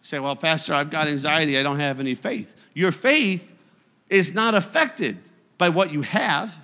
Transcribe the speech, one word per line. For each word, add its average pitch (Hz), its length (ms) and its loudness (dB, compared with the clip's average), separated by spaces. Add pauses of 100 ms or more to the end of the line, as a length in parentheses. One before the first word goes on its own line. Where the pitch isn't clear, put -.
(120)
Say, 147 80 -6
"Well, 139 160 -4
Pastor, 160 380 0
I've 147 160 0
got 156 180 -2
anxiety. 147 500 0
I 135 60 2
don't 143 160 -2
have 139 220 -2
any 131 140 -2
faith." - 420 -8 (160)
Your 180 180 0
faith 226 640 0 (560)
is 180 240 2
not 220 220 2
affected 202 640 0 (400)
by 175 120 4
what 170 240 0
you 147 80 -2
have. 190 520 -2 (100)